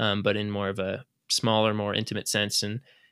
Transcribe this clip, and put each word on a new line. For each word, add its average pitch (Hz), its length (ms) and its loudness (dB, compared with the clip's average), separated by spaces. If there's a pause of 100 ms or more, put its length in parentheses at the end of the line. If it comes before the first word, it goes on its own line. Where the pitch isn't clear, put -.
um, 101 220 2
but 104 140 2
in 104 140 -2
more 101 180 -2
of 98 120 -2
a 95 240 -4 (240)
smaller, 110 440 4
more 104 220 -2
intimate 107 320 -4
sense. 104 380 0
And 107 160 -6 (320)